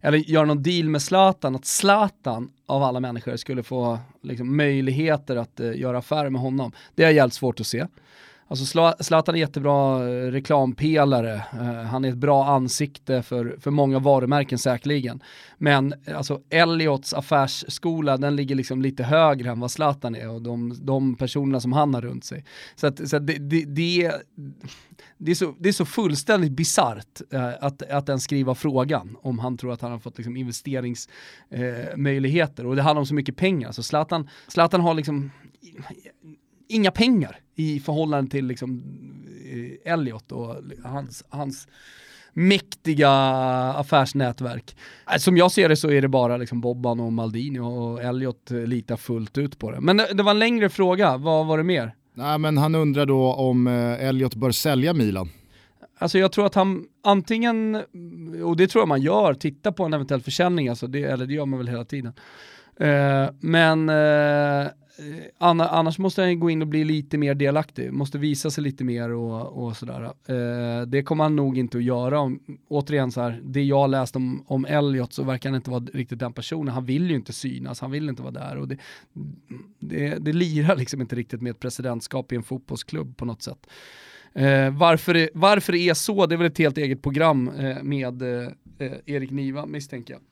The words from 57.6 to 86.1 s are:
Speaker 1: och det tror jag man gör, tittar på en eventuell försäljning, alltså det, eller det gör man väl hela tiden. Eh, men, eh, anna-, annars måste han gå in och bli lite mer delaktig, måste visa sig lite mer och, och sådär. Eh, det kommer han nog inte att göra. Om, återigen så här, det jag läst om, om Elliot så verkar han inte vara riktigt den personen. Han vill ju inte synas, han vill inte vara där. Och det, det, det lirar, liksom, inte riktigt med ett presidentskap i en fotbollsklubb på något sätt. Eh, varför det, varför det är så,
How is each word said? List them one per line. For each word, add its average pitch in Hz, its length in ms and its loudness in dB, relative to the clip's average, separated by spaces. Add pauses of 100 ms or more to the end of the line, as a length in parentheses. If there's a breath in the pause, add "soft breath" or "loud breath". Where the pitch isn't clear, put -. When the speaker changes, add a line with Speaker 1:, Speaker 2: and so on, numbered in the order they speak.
Speaker 1:
och 170 120 2
det 180 120 6
tror 220 140 4
jag 185 60 4
man 139 140 2
gör, 175 320 4
tittar 151 380 -4
på 185 120 -2
en 156 100 -2
eventuell 139 280 -2
försäljning, 170 460 0
alltså 120 180 -4
det, 139 160 -4
eller 131 240 -2
det 135 80 -4
gör 147 120 -2
man 135 120 -2
väl 123 100 -6
hela 117 160 -6
tiden. 123 280 -8 (640 loud breath)
Eh, 139 520 2 (120)
men, 160 480 4
eh, 147 840 2 (680)
anna-, 170 300 4
annars 160 300 0
måste 190 240 -2
han 180 180 2
gå 170 100 2
in 160 120 0
och 156 60 -4
bli 156 160 0
lite 151 340 -2
mer 143 160 2
delaktig, 139 580 -2
måste 139 260 -4
visa 147 320 -2
sig 151 140 -4
lite 135 200 -4
mer 120 260 -4
och, 117 540 -6
och 117 120 -6
sådär. 123 280 -12
Eh, 120 800 -6
det 135 160 -2
kommer 156 220 0
han 151 120 2
nog 135 220 0
inte 120 200 -2
att 120 60 -2
göra. 127 360 0
Om, 135 200 -4 (280)
återigen 143 440 -2
så 127 80 -4
här, 117 240 -4
det 135 180 -2
jag 139 280 4
läst 131 260 -2
om, 131 300 -4
om 135 180 -2
Elliot 139 480 0
så 143 100 -6
verkar 131 280 -4
han 135 60 -2
inte 127 140 -6
vara 123 140 -4 (100)
riktigt 123 240 -6
den 120 140 -6
personen. 147 420 -6
Han 127 100 -4
vill 151 260 0
ju 156 60 0
inte 127 160 -6
synas, 127 480 -10
han 131 100 -8
vill 147 180 -6
inte 127 140 -8
vara 127 100 -12
där. 139 240 -12
Och 139 120 -8
det, 135 80 -8 (1040 loud breath)
det, 143 380 -6
det 151 140 -4
lirar, 165 440 2
liksom, 135 240 -6
inte 120 160 -6
riktigt 120 260 -8
med 123 80 -6
ett 113 100 -12
presidentskap 127 720 -8
i 127 40 -4
en 117 60 -4
fotbollsklubb 131 720 -10
på - 80 -8
något 117 180 -8
sätt. - 240 -14 (680 loud breath)
Eh, 135 360 4
varför 165 440 4
det, 165 200 4
varför 196 380 4
det 175 60 2
är 175 160 4
så, 196 320 2